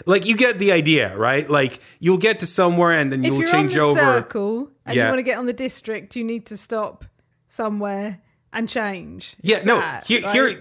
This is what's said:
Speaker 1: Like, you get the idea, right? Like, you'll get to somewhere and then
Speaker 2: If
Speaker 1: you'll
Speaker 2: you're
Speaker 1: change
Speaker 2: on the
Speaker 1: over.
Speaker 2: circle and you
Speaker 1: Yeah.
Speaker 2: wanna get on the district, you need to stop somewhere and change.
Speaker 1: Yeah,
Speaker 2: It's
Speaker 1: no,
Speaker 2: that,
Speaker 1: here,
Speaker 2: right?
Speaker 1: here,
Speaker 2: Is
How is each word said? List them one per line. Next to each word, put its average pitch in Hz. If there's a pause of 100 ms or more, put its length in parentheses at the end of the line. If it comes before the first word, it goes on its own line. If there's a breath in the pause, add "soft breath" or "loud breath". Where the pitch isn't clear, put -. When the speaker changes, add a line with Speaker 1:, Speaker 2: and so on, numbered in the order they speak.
Speaker 1:
Like, 185
you 220
get 240
the 196
idea, 147
right? 135
Like, 139 (200 loud breath)
you'll 180
get 214
to 175
somewhere 175
and 147
then 131
Speaker 2:
If 135
Speaker 1:
you'll 135
Speaker 2:
you're -
Speaker 1:
change 151
Speaker 2:
on 151
the 302
Speaker 1:
over. - (200)
Speaker 2:
circle 226 (140)
and -
you -
Speaker 1:
Yeah. 226
Speaker 2:
wanna 262
get 226
on 247
the 240
district, 220
you 240
need 226
to 214
stop - (420)
somewhere 202 (340)
and 226
change. 190
Speaker 1:
Yeah, 196
Speaker 2:
It's 170
Speaker 1:
no, 220
Speaker 2:
that, 160
Speaker 1:
here, 226
Speaker 2:
right? 196
Speaker 1:
here, 254
Speaker 2:
Is 185